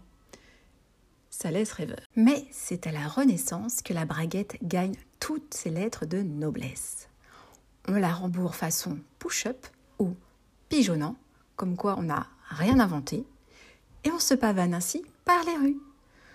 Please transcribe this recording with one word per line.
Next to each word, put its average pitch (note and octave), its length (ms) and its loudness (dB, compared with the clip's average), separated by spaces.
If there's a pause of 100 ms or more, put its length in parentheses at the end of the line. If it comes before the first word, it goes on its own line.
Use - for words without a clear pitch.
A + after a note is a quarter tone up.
(1300)
Ça - 180 -6
laisse G#3 220 0
rêveur. - 280 -6 (160)
Mais C#4 360 6
c'est - 340 -8
à E3 60 -2
la D3 160 -4
Renaissance G#3+ 760 2
que F3+ 140 -4
la E3 100 0
braguette E3 560 -4
gagne F#3 340 0 (240)
toutes - 360 -6
ses - 160 -6
lettres F#3 340 -4
de F3+ 160 -2
noblesse. D3 880 -6 (800)
On F#3+ 60 0
la F#3 200 2
rembourre F3+ 420 -2
façon - 440 -4 (180)
push-up - 480 -6 (320)
ou F#3 160 0 (560)
pigeonnant, F#3+ 460 2 (400)
comme F3+ 200 -2
quoi G3 220 0
on F3 60 -4
n'a - 240 -2 (200)
rien G3+ 320 4
inventé, E3+ 460 0 (800)
et D4+ 80 0
on E4+ 80 -2
se C#4 160 4
pavane F#3+ 400 2
ainsi F3+ 260 -4 (240)
par F4 200 6
les E4+ 120 0
rues. C#4 220 2 (560)